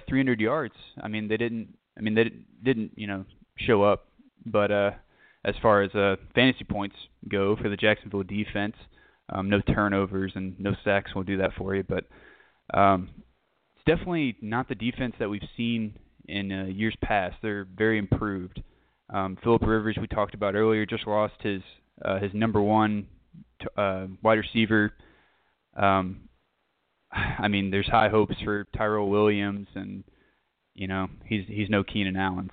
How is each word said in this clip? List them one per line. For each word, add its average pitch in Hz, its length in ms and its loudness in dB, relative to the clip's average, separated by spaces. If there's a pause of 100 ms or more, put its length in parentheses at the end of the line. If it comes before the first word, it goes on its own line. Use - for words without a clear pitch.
three 135 120 2
hundred 127 200 2
yards. 123 340 -2 (280)
I - 60 -10
mean, 107 200 -4
they 107 100 2
didn't, 113 400 -4 (200)
I - 40 -14
mean, 107 140 0
they 113 100 6
di-, - 180 -6 (200)
didn't, 113 320 0
you 107 120 -8
know, 98 180 -6 (320)
show 104 260 4
up, 101 240 4 (380)
but, 104 260 0
uh, 101 200 2 (520)
as 104 180 -2
far 104 200 6
as, 98 120 -2
uh, 98 220 2 (180)
fantasy 123 300 4
points 101 320 -8 (340)
go 98 280 2
for 107 120 -4
the 101 80 -2
Jacksonville 104 460 0
defense, 101 520 -4 (540)
um, 98 200 -2
no 101 100 4
turnovers 98 760 0
and 92 240 -8
no 98 140 -2 (100)
sacks 98 300 0
will 98 100 -4
do 95 140 -2
that 95 160 0
for 95 220 -4
you, 98 80 -2
but, 92 220 -4 (680)
um, 98 360 4 (640)
it's - 100 -20
definitely 160 560 0
not 113 260 -4
the 127 80 -6
defense 120 440 -4
that 107 100 -2
we've 104 260 -6
seen 113 380 -2 (340)
in, 98 240 -4
uh, 95 140 -4
years 101 360 -2
past. 95 400 0
They're 101 240 -6
very 107 320 0
improved. 98 640 -4 (480)
Um, 95 340 -4
Phillip 117 200 4
Rivers, 110 360 2
we 113 80 -6
talked 101 260 -2
about 101 220 -2
earlier, 110 300 2
just 110 220 -6
lost 107 340 0
his, 98 220 -4 (420)
uh, 98 140 0
his 101 140 -4
number 107 280 2
one 107 460 2 (520)
t-, - 160 -12
uh, 95 320 -2 (140)
wide 110 160 6
receiver. 107 560 2 (800)
Um, 95 540 0 (800)
I - 360 -2
mean, 98 240 0
there's 98 160 0
high 110 200 4
hopes 104 340 2
for 104 240 -4 (100)
Tyrell 107 340 -2
Williams, 101 640 2
and, 98 280 -12 (720)
you 95 120 -8
know, 95 220 -2 (160)
he's, 101 220 -4
he's 104 220 -4
no 101 140 2
Keenan 95 320 -2
Allen. 92 380 -2